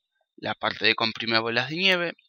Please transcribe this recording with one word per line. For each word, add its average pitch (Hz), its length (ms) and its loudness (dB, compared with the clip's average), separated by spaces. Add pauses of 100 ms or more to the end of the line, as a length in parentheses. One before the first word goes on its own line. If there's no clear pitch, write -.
(380)
la - 180 -6
parte 104 300 -2
de 110 100 6
comprime 113 420 -2
bolas 117 320 0
de 156 60 -8
nieve, 175 380 0 (160)